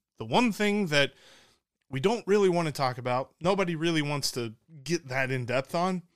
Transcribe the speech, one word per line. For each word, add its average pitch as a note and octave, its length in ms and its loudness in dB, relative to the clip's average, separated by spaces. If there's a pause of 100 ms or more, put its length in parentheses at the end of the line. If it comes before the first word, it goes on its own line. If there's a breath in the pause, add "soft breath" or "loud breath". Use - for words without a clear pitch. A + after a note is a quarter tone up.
(180)
the A2+ 60 -10
one G3+ 280 2
thing G#3 340 0
that C#3+ 260 2 (800 loud breath)
we C3 80 -4
don't G3 280 0
really G3 220 4
want E3+ 180 2
to D3+ 60 -2
talk B2+ 240 -2
about, B2+ 440 -2
nobody F#3 340 0
really D#3+ 260 0
wants C#3+ 320 -2
to A#2 220 -6 (300)
get D#3+ 240 -4
that C3 220 -2
in B2+ 140 -2
depth B2 300 -2
on, F3+ 280 0 (140)